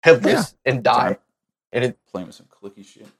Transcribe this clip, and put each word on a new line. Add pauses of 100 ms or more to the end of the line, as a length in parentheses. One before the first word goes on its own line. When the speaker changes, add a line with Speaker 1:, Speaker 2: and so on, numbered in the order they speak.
Speaker 1:
headless (100)
Speaker 2:
Yeah.
Speaker 1:
and
die.
Speaker 3:
Sorry. (560)
Speaker 1:
And
it (120)
Speaker 3:
Playing
with
some
clicky
shit. (120)